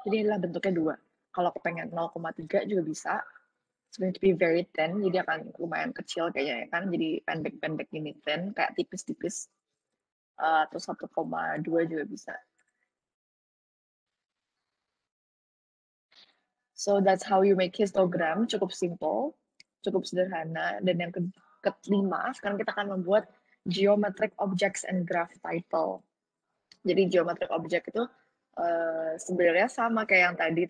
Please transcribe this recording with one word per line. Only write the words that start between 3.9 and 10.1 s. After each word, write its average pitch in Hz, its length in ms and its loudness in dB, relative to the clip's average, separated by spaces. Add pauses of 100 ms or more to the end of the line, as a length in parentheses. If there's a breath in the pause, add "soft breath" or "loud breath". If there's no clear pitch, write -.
going 185 160 -2
to - 80 -8
be 190 160 4
very 170 400 4
thin, 165 240 0
jadi 185 240 2
akan 160 340 -6
lumayan 165 380 -4
kecil - 320 -2
kayaknya 139 360 -2
ya - 40 -12
kan. 175 240 -2
Jadi 160 320 -2
pendek-pendek 156 640 -4
gini, 151 320 -8
thin, 175 320 -4
kayak - 260 -2
tipis-tipis. - 720 -6 (880)